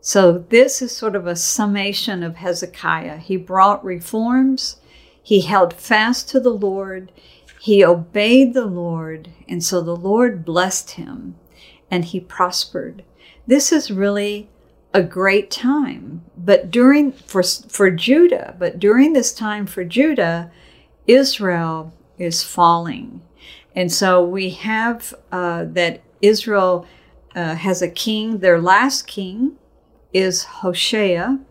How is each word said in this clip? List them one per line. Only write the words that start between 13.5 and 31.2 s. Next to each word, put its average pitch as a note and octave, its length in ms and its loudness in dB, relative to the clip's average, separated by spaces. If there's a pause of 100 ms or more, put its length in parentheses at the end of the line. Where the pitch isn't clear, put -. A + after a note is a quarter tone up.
is D4+ 180 0
really G3+ 580 -4 (460)
a G3 80 4
great G3 480 0
time, B3+ 720 -4 (120)
but F3+ 360 2
during, C4 420 4
for, - 300 -4
for - 480 0
Judah, C4+ 680 2
but F3 200 -4
during A#3+ 340 6
this B3+ 220 0
time G#3 320 -6
for F#3 180 -8
Judah, F3 680 0 (560)
Israel E3+ 840 2 (240)
is E3+ 260 -6
falling. E3+ 800 0 (560)
And F3+ 160 -2
so F3+ 320 4
we F#3 260 -4
have, A3 600 -6 (180)
uh, F3 420 -6
that E3+ 280 -2 (220)
Israel, G3+ 640 2 (500)
uh, E3 200 -6
has F3+ 260 -2
a F3 60 -2
king. G#3+ 500 -6
Their F3+ 220 4
last G3+ 460 2
king G#3 500 -6 (560)
is F#3 320 0
Hoshea. F#3+ 960 -2 (120)